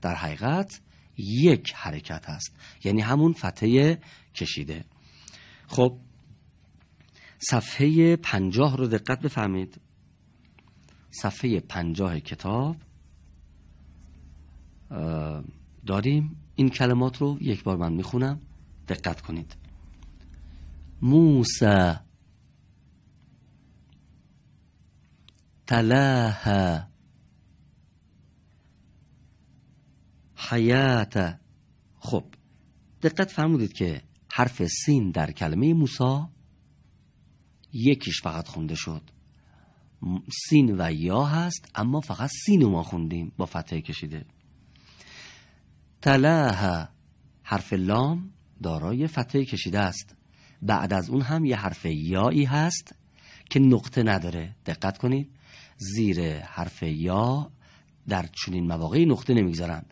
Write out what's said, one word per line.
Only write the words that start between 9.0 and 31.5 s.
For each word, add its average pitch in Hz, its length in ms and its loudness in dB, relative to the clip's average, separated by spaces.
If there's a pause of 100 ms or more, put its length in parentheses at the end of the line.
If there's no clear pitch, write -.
بفرمایید. 98 600 -4 (1300)
صفحهٔ 107 500 -2
پنجاه 85 600 -4
کتاب، 123 560 -4 (2250)
اه، 78 540 -6 (420)
داریم. 139 500 0 (180)
این 131 140 4
کلمات 127 480 2
رو 143 240 -2
یک 110 220 -2
بار 95 140 -2
من 85 160 -2
می‌خونم، 123 480 -2 (480)
دقت 87 320 -6
کنید. 82 360 -10 (1500)
موسا 117 1000 6 (3750)
تلاها 110 1200 2 (3750)
حیات. 117 880 2 (600)